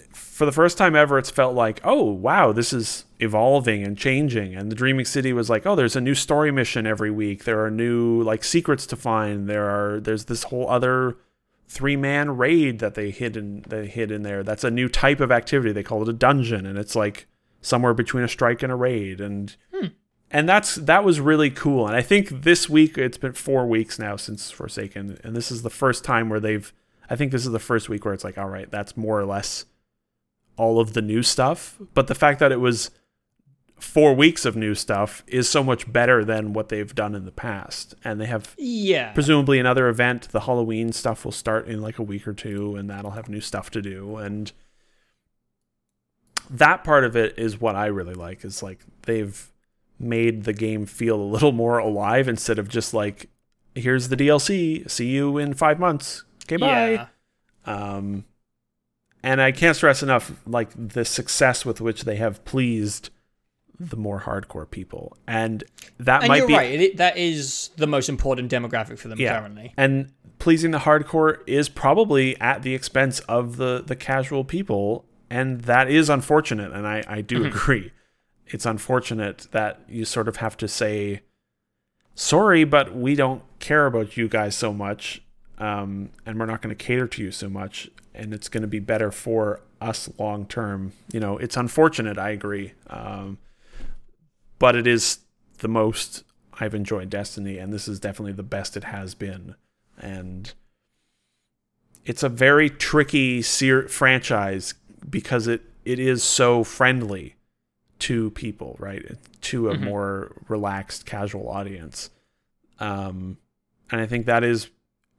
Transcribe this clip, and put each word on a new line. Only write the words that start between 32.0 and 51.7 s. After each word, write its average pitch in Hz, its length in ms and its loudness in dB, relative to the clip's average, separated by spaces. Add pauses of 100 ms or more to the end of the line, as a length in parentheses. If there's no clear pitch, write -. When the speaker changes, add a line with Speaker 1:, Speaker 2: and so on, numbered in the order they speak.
Speaker 1:
the - 80 -2
fact 143 240 4
that 139 120 6
it 123 80 0
was 120 320 0 (880)
four 151 360 6
weeks 156 300 6
of 110 100 0
new 107 180 -2
stuff 101 540 -2
is 127 220 0
so 147 120 2
much 123 300 0
better 120 320 6
than 107 300 -2
what 107 160 -4
they've 104 260 -6
done 104 200 -2
in 92 100 -10
the 92 80 -14
past. - 680 -10
And 107 180 -6
they 110 60 -6
have 113 300 -6
Speaker 2:
Yeah. 196 540 0
Speaker 1:
presumably 143 480 4
another 127 300 4
event. 120 420 0
The 107 100 -2
Halloween 113 520 -2
stuff - 320 -4
will 117 80 -8
start - 340 -4
in, 107 140 -8
like, 110 180 -10
a 117 40 -4
week 101 220 -8
or 104 80 -6
two, 101 440 -8
and 101 120 -8
that'll 101 220 -10
have 110 160 -12
new 104 140 -10
stuff - 300 -8
to 107 100 -6
do. 98 340 -10
And 104 380 -8 (2000)
that 151 340 6
part 147 200 6
of 117 120 2
it 113 220 2
is 110 220 -2
what 110 160 0
I 104 120 0
really 92 260 -4
like, 90 300 -14
is, 95 180 -12
like, 95 180 -14 (240)
they've 107 480 -4 (480)
made 117 440 0
the 107 100 -2
game 107 320 -4
feel 113 300 -2
a 104 80 -2
little 113 280 4
more 117 260 2